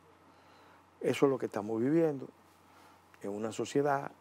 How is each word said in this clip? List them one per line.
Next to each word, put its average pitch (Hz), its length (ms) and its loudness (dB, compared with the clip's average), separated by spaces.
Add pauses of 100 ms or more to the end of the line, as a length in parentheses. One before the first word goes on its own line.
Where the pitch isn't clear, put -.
(1000)
Eso 123 260 2
es 139 40 8
lo 131 80 2
que 120 80 -4
estamos 110 360 -2
viviendo 147 460 2 (920)
en 104 100 -8
una 110 220 -6
sociedad 139 680 0